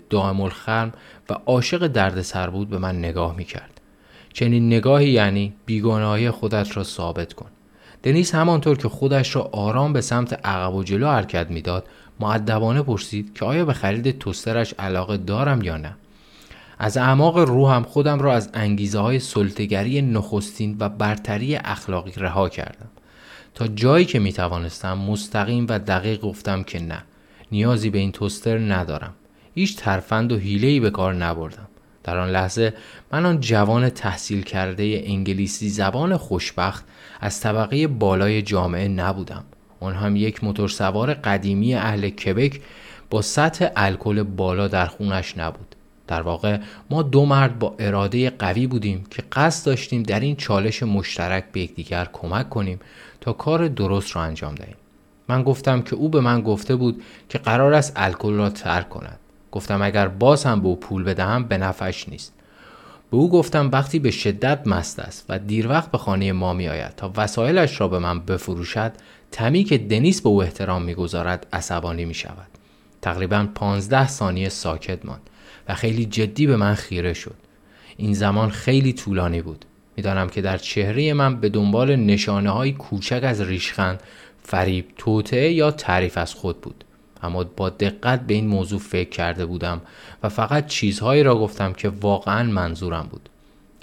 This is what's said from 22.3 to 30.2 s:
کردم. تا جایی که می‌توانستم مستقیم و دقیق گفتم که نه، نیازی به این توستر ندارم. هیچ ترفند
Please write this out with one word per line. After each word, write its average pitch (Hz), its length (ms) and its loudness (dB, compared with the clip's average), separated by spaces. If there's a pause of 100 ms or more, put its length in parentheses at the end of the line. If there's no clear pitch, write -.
کردم. - 400 -12 (680)
تا 117 120 -2
جایی 127 380 4
که 135 140 0
می‌توانستم 90 760 -2
مستقیم 107 720 -2
و 107 100 0
دقیق 104 420 -2
گفتم 98 420 -4
که - 160 -10
نه، 82 240 -8 (480)
نیازی 110 380 2
به 101 80 0
این 98 140 0
توستر 107 600 -2
ندارم. 82 400 -4 (420)
هیچ 196 220 0
ترفند 110 540 0